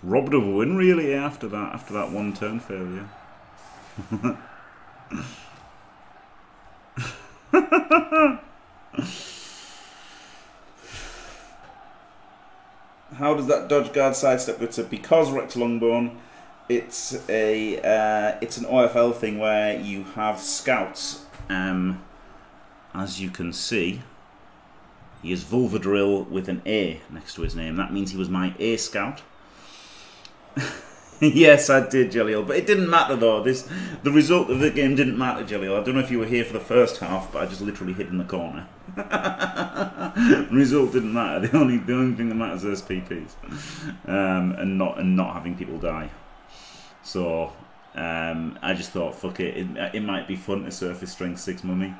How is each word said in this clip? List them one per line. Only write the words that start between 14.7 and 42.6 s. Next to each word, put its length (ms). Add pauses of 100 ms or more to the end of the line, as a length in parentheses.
to? 120
Because 480
Rex 240
Longbone, 580 (540)
it's 600
a, 520
uh, 600
it's 180
an 80
O 140
F 140
L 180
thing 260
where 420
you 240 (100)
have 240
scouts. 840 (240)
Um, 540 (920)
as 260
you 100
can 220
see, 500 (1200)
he 100
is 100
Vulvadrill 880
with 200
an 180
A 340 (100)
next 240
to 80
his 140
name. 200
That 160
means 200
he 60
was 100
my 300
A 180
scout. 460 (1300)
<laughs> 60 (580)
Yes, 480
I 200
did, 240
Jelliel. 340
But 120
it 100
didn't 200
matter, 280
though. 260
This, 260 (360)
the 80
result 380
of 100
the 100
game 240
didn't 240
matter, 240
Jelliel. 340
I 60
don't 140
know 40
if 120
you 80
were 60
here 180
for 80
the 80
first 380
half, 340
but 100
I 40
just 140
literally 320
hid 140
in 120
the 60
corner. 440 (280)
<laughs> 920 (300)
The 320
result 420
didn't 200
matter. 340
The 100
only, 220
the 160
only 220
thing 120
that 60
matters 300